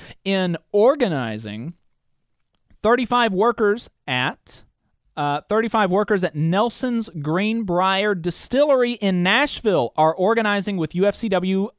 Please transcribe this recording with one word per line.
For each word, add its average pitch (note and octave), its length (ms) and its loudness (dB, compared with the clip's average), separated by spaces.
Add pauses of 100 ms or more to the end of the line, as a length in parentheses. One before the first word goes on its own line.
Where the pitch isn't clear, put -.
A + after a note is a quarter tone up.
(240)
In F#3 320 0 (160)
organizing, C#3+ 1000 0 (1080)
thirty-five A#3+ 500 2
workers G#3+ 560 0 (180)
at, C3 580 -4 (520)
uh, D3 320 -2
thirty-five A3 420 0
workers G3+ 320 0
at F3 120 -2
Nelson's G#3+ 720 -2
Greenbrier F#3+ 1080 -2
Distillery A#3+ 760 0
in F#3+ 300 0
Nashville G3 760 0
are D#3 180 4
organizing G3+ 600 0
with D#3+ 180 -4
U F3+ 120 2
F G3+ 100 0
C A3+ 140 -4
W F#3+ 480 0